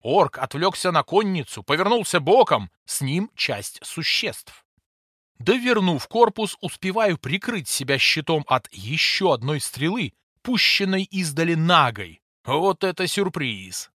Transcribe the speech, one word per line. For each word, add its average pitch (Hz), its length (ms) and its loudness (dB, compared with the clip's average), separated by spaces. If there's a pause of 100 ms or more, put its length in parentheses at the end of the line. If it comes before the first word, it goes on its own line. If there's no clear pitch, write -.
Орк 170 340 2
отвлекся 170 540 -2
на 160 120 2
конницу, 185 600 -2
повернулся 185 560 0
боком, 147 520 4 (140)
с - 160 -6
ним 156 340 -2
часть - 480 -6
существ. - 840 -6 (760)
Довернув 202 680 2
корпус, 226 540 2
успеваю 190 560 -2
прикрыть 180 500 -4
себя 135 300 -2
щитом 156 500 0
от 127 240 0
еще 147 600 -2
одной 131 280 0
стрелы, 160 540 -4 (280)
пущенной 190 600 0
издали 170 520 -2
нагой. 127 680 2 (240)
Вот 170 380 0
это 185 240 0
сюрприз! 120 880 -4